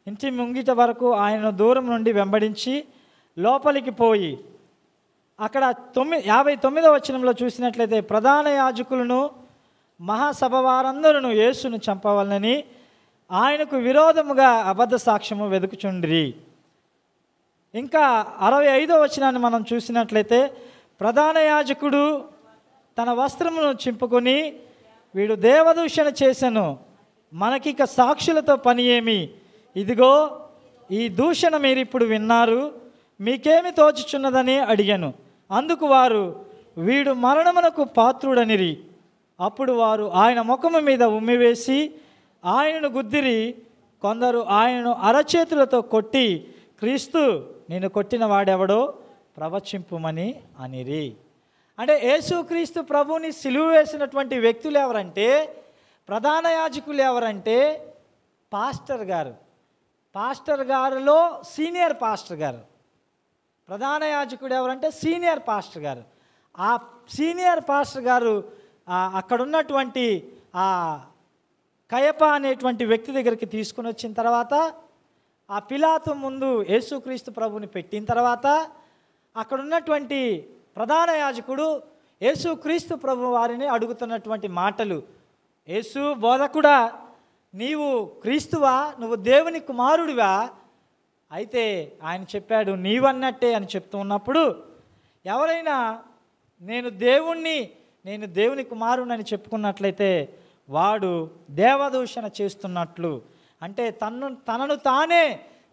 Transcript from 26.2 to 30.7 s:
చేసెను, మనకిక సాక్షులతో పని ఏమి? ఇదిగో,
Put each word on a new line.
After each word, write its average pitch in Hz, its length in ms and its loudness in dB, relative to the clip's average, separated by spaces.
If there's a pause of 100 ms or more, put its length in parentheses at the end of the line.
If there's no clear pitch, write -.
చేసెను, 220 560 2 (540)
మనకిక 233 500 -2
సాక్షులతో 294 720 4
పని 247 280 2
ఏమి? 226 500 2 (420)
ఇదిగో, 254 680 4 (460)